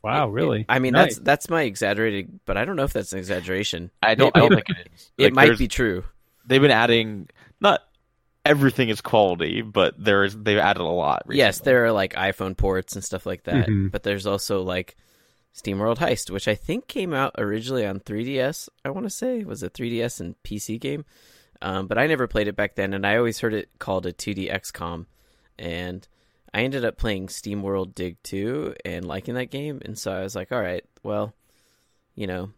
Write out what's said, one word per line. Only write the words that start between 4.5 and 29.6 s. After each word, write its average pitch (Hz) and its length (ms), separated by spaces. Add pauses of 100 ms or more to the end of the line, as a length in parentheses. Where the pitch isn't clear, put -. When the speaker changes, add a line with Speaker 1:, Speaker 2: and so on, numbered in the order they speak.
Speaker 2:
it, - 20 (100)
Speaker 3:
think - 140
it - 160
is. - 220
Speaker 2:
it - 80
Speaker 3:
Like, 107 80
Speaker 2:
might 139 140
Speaker 3:
there's, 113 120
Speaker 2:
be 127 80
true. 101 380 (400)
Speaker 3:
they've 131 160
been 143 100
adding, 110 560 (320)
not - 220 (640)
everything 139 420
is 107 140
quality, 90 600
but 104 400
there 101 220
is, 101 180
they've 104 160
added 95 240
a 87 40
lot 78 440
Speaker 2:
Yes, 117 260
Speaker 3:
recently. - 160
Speaker 2:
there 120 140
are, 113 60
like, 98 220
iPhone 95 420
ports 95 400
and 95 80
stuff - 220
like 92 180
that, 120 240
Speaker 1:
Mm-hmm. 98 220
Speaker 2:
but 98 140
there's 101 220
also, 101 360
like, 92 340 (580)
SteamWorld 107 440
Heist, - 320
which 98 180
I 107 80
think 202 320
came 185 260
out 135 240
originally 113 480
on 98 140
three 107 240
D 135 160
S, 135 300 (160)
I 135 60
wanna 175 180
say. 240 340
Was - 200
a 87 60
three 120 200
D 117 120
S 120 200
and 85 220
P 104 160
C 110 180
game. 139 260 (580)
Um, 95 260
but 107 100
I 135 100
never 131 200
played 104 200
it 101 80
back 104 200
then, 98 180
and 98 120
I 104 120
always 117 220
heard 113 140
it 104 140 (120)
called 92 260
a 87 80
two - 200
D 95 160
X - 220
com. 85 360 (500)
And 87 500 (460)
I 107 80
ended 131 240
up 110 120
playing 98 300
SteamWorld 98 680
Dig 90 280
two 117 520 (100)
and 87 200
liking 95 280
that 123 180
game, 143 320